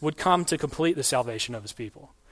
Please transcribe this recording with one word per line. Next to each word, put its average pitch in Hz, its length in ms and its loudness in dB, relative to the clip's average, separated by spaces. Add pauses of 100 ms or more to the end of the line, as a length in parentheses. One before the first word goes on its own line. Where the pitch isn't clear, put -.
would 156 160 -2
come 180 280 4
to 165 120 0
complete 160 400 0
the 135 60 -2
salvation 120 520 0
of 107 60 -8
his 107 100 -14
people. - 400 -14 (200)